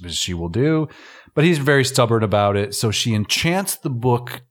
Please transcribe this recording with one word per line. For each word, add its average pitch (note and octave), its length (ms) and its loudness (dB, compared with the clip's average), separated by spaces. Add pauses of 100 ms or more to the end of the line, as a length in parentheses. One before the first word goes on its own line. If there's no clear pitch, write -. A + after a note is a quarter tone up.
as E2 100 -10
she - 180 -4
will E2+ 160 -4
do. D3+ 380 0 (480)
But D3+ 80 2
he's E3+ 160 4
very C#3 240 4
stubborn A#2 400 2
about G2+ 320 2
it. G2+ 200 -2
So A2+ 160 -2
she A2+ 240 -2
enchants E3+ 600 -2
the - 140 -8
book A#2+ 600 -2